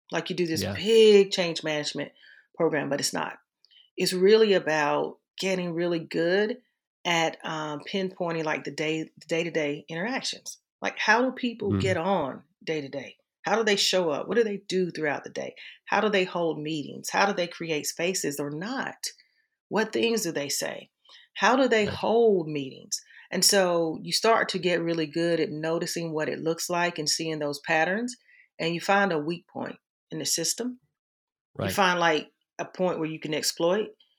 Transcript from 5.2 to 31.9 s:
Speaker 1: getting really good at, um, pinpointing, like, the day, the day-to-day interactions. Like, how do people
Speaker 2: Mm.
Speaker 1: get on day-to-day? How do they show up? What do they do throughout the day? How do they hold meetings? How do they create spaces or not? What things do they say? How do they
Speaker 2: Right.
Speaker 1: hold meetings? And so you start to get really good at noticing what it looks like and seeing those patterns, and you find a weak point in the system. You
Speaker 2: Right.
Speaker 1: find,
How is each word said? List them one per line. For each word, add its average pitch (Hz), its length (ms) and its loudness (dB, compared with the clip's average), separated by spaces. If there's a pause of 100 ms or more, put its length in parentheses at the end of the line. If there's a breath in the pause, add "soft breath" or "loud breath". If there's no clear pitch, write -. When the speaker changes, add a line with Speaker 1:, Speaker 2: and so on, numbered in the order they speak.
Speaker 1:
getting 180 340 -2
really 170 260 -2
good 185 600 0 (460)
at, 165 400 0
um, 156 360 -8 (100)
pinpointing, 180 540 -4
like, 156 200 -2
the 156 60 -10
day, 156 320 -4 (140)
the - 100 -20
day-to-day 160 600 -4
interactions. 202 680 -8 (220)
Like, 196 180 -4
how 226 240 4
do 262 80 0
people 226 420 -4
Speaker 2:
Mm. 196 80 0
Speaker 1:
get 190 160 0
on 165 460 -2 (200)
day-to-day? 139 540 -8 (260)
How 185 120 2
do 226 80 2
they 208 140 4
show 180 340 2
up? 139 160 -2
What 190 100 -2
do 240 60 6
they 202 140 -2
do 180 340 -2
throughout 147 320 -4
the - 80 -12
day? - 240 -8 (300 loud breath)
How - 160 2
do 214 80 2
they 190 160 2
hold 165 360 -2
meetings? 151 480 -8
How 196 160 2
do 202 80 2
they 175 140 -2
create 160 400 -6
spaces 165 520 -4
or 143 120 -6
not? 202 560 -8 (640 soft breath)
What 214 240 0
things 226 300 0
do 170 80 -2
they 143 180 -4
say? - 420 -6 (440 loud breath)
How 220 200 4
do 262 120 4
they 220 180 4
Speaker 2:
Right. - 100 -2
Speaker 1:
hold 208 540 4
meetings? - 520 -8 (300 loud breath)
And 185 140 0
so 175 580 4
you 170 100 -6
start 220 360 4
to 185 100 -4
get 170 220 0
really 165 260 0
good 165 320 0
at 151 120 0
noticing 165 600 -4
what 151 160 -2
it - 100 -6
looks 160 300 -2
like 175 300 0
and 151 100 -4
seeing 160 300 -2
those 147 220 -4
patterns, 185 560 0 (420 soft breath)
and 165 160 -2
you 165 60 -6
find 196 320 2
a 151 60 0
weak 170 280 -6
point - 300 -10 (340)
in 160 80 -6
the 156 60 -6
system. 240 540 -4 (800)
You 98 60 -2
Speaker 2:
Right. 98 60 -2
Speaker 1:
find, 180 280 4